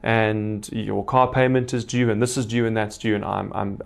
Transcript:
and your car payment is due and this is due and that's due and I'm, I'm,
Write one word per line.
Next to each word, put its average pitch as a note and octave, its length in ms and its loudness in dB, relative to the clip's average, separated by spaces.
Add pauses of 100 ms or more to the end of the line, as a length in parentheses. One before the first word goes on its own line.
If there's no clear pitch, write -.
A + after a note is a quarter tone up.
and G#2+ 680 0
your G2+ 320 -4
car B2+ 260 4
payment B2+ 420 2
is A#2 120 -2
due B2 240 2
and G#2+ 120 2
this B2 140 0
is C3 100 0
due A#2 200 2
and A2 100 0
that's G#2+ 220 -2
due A2 180 0
and G#2 80 -2
I'm, G2 320 -4
I'm, G2+ 300 -4